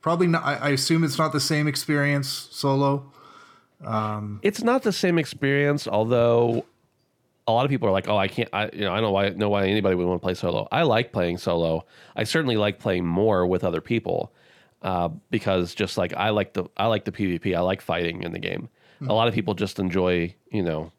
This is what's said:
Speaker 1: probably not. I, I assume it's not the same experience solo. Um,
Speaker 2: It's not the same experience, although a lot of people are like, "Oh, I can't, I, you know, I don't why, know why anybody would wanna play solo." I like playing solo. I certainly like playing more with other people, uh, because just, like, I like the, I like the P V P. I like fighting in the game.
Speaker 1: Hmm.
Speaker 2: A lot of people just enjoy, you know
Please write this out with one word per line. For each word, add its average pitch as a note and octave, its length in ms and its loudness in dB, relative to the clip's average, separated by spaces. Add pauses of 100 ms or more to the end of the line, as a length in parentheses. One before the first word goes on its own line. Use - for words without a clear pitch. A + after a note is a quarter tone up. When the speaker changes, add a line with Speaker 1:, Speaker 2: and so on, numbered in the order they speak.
Speaker 1:
probably F3 260 2
not. E3 160 2
I, C#3+ 120 0
I C#3 140 -2
assume D#3+ 320 2
it's C#3 160 0
not D#3 140 2
the D3 80 0
same D3+ 260 0
experience C#3+ 600 0 (240)
solo. C#3 580 0 (720)
Um, G#2+ 580 -4
Speaker 2:
It's G3+ 200 -2
not B3+ 200 2
the G3+ 100 0
same F3 260 2
experience, C#3+ 680 0
although A#2 800 4 (800)
a A#2 60 2
lot A#2+ 140 4
of C3+ 40 0
people B2+ 180 0
are F#2+ 40 4
like, F#2+ 160 0
"Oh, G#2 80 2
I G2 120 2
can't, A#2 240 -4
I, G2+ 200 -2
you - 100 -10
know, F#2 120 0
I G#2 60 0
don't G#2+ 120 2
why, G2 180 2
know G2+ 200 0
why G2+ 160 2
anybody G2 280 2
would F2 120 0
wanna F2+ 140 0
play F#2 140 -2
solo." E2+ 380 -2
I D#3 100 2
like A#2+ 300 0
playing F2 260 0
solo. E2 460 0 (320)
I A2 80 -2
certainly C3 320 0
like G#2 220 0
playing F2+ 260 0
more F2+ 420 2
with F2+ 180 0
other E2+ 180 0
people, - 500 -4 (500)
uh, F2+ 260 0 (220)
because F#2 440 0
just, - 240 -4
like, F2+ 160 -2
I G#2 160 0
like G#2 240 -2
the, F#2+ 100 -4 (140)
I G2+ 80 0
like A2 180 0
the G#2 80 -6
P G2+ 140 -2
V F2 120 -2
P. F#2 160 -2
I E2+ 60 0
like F#2 220 0
fighting F2 400 -4
in F2 100 -8
the F#2 60 -8
game. - 300 -8 (320)
Speaker 1:
Hmm. C3+ 100 -6
Speaker 2:
A - 20 2
lot A2+ 160 2
of A2 60 -2
people G2+ 200 0
just F#2+ 240 -4
enjoy, F2+ 560 0 (160)
you G#2 120 -2
know D#2 360 -4